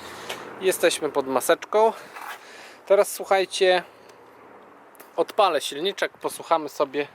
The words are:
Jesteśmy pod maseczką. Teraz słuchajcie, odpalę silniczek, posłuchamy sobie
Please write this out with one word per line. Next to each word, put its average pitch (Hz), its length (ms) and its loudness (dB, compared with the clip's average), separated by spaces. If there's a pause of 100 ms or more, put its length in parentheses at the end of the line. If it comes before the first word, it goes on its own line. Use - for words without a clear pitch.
(600)
Jesteśmy 175 520 0
pod 135 140 -2
maseczką. 175 640 2 (920)
Teraz 196 280 4
słuchajcie, 185 680 2 (1300)
odpalę 175 440 2
silniczek, 170 520 -4
posłuchamy 151 560 -4
sobie 143 460 -2